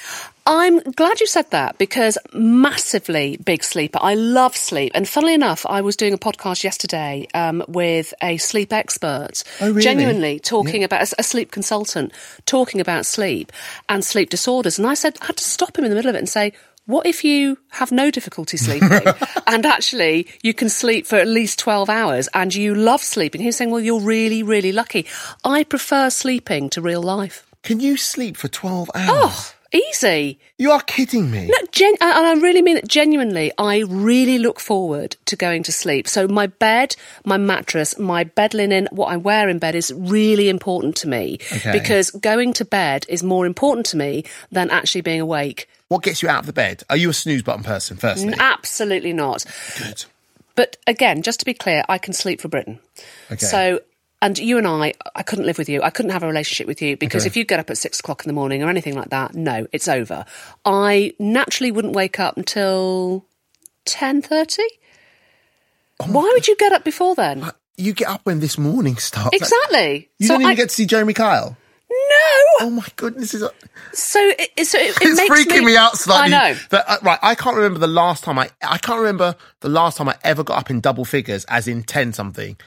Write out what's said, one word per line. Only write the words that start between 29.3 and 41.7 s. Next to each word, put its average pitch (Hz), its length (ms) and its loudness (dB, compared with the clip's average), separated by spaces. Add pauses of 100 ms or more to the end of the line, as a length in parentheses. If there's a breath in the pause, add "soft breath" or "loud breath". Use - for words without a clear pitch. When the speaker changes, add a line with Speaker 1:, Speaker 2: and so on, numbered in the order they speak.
Speaker 1:
easy. 202 680 0 (180 soft breath)
Speaker 2:
You 285 140 4
are 285 80 4
kidding 226 500 0
me. 98 160 -4
Speaker 1:
No, 214 80 4 (160)
gen-, 392 300 4
and 339 260 4
I 330 140 6
really 359 220 6
mean 339 160 4
it 214 100 -6
genuinely. 262 680 2
I 208 300 2
really 240 520 2
look 233 200 0
forward 175 580 -4 (100)
to - 100 -4
going 170 280 -2
to - 80 -6
sleep. 143 360 -2
So 196 180 0
my 202 220 2
bed, 226 480 2 (280 loud breath)
my 190 120 2
mattress, 185 640 -2
my 175 240 0
bed 208 280 0
linen, 202 380 0
what 190 220 -2
I 175 40 -2
wear 202 320 2
in 175 120 0
bed 165 160 -2
is 165 180 -4
really 202 540 2
important 180 480 -2
to 165 120 -6
me 98 300 -4 (140 loud breath)
Speaker 2:
Okay. 110 200 -4